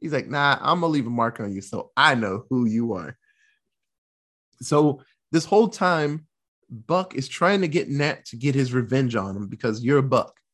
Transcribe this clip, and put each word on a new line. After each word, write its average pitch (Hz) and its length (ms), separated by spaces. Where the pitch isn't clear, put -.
He's 151 120
like, 131 160
"Nah, 143 320
I'm 170 200
gonna 165 120
leave 135 140
a 120 40
mark 117 300
on 101 120
you 98 80
so - 360
I 143 180
know 101 340
who 127 160
you 113 300
are." 80 240
So 147 400
this 160 140
whole 214 240
time, 156 580
Buck 165 440
is 139 140
trying 196 340
to 170 60
get 147 200
Nat 143 380
to 120 100
get 131 180
his 127 180
revenge 123 420
on 98 220
him 101 120
because 110 360
you're 139 140
a 135 40
Buck. 127 340